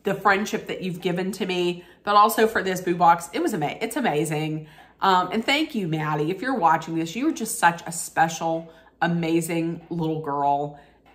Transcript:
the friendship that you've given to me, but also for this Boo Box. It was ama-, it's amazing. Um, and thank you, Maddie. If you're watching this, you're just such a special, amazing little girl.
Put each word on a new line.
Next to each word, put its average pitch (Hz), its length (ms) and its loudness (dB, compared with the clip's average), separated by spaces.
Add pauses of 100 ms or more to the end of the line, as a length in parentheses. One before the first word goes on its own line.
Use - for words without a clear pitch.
the 196 100 2
friendship 202 540 2
that - 140 -8
you've 180 200 -6
given 185 320 -2
to 208 120 -6
me, 175 380 -2 (200)
but 208 120 0
also 220 320 6
for 208 160 -2
this 180 180 -2
Boo 175 140 -2
Box. 170 380 4
It 277 80 -2
was 320 120 0
ama-, 147 280 -4
it's - 140 -4
amazing. 156 720 -2 (320)
Um, 185 320 2
and 226 140 -2
thank 302 300 0
you, 196 120 -2
Maddie. 151 440 -2
If 190 100 -6
you're 262 140 -2
watching 165 420 2
this, 165 180 -4
you're 277 160 0
just - 280 -6
such 170 260 2
a 170 60 -10
special, 165 840 -2 (280)
amazing 165 880 0
little 160 320 -4
girl. 143 580 -2 (360)